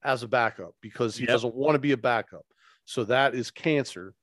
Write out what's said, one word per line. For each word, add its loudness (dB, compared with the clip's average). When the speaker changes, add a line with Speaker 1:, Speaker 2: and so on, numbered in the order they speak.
Speaker 1:
as 0
a -10
backup 0
because -2
he -8
Speaker 2:
Yep. -2
Speaker 1:
doesn't 2
wanna 2
be 0
a 2
backup. -2
So -4
that 4
is -4
cancer -2